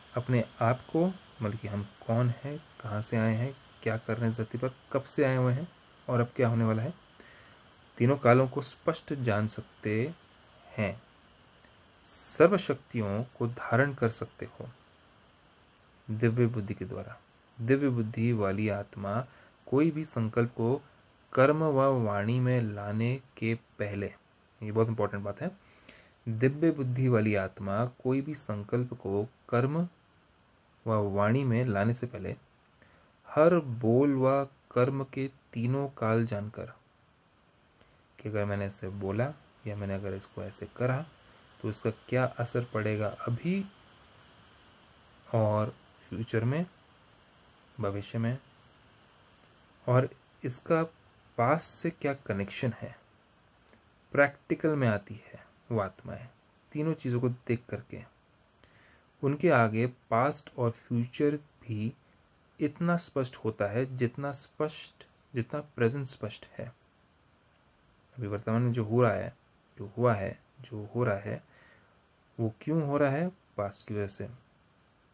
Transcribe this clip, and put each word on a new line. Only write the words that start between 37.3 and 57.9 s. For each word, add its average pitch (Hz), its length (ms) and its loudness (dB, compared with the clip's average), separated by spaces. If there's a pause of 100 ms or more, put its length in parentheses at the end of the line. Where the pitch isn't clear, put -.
कि 107 100 -8
अगर 104 160 0
मैंने 101 200 -2
ऐसे 98 240 -8
बोला 101 440 -2 (340)
या 104 80 -6
मैंने 98 180 -4
अगर 98 200 -4
इसको 98 300 -10
ऐसे 98 240 -12 (100)
करा, 127 280 -2 (560)
तो 107 80 -4
इसका 107 200 -4
क्या 127 360 -2
असर 123 380 -4
पड़ेगा 107 440 -2
अभी 170 580 -4 (1700)
और 107 420 2 (340)
फ्यूचर 110 340 -2
में, 147 220 0 (1120)
भविष्य 101 380 -4
में, 117 200 -2 (1500)
और 127 220 6 (340)
इसका 160 400 0 (540)
पास्ट 139 300 2
से - 220 -6
क्या 143 240 -4
कनेक्शन 107 680 -4
है, - 180 -12 (1120)
प्रैक्टिकल 143 580 2
में 139 180 2
आती 107 340 -2 (120)
है - 120 -18 (260)
वो 113 80 0
आत्माएं। - 480 -8 (440)
तीनों 156 220 -2
चीज़ों 123 280 -4
को 127 80 2
देख 120 400 -4
करके - 340 -12 (1200)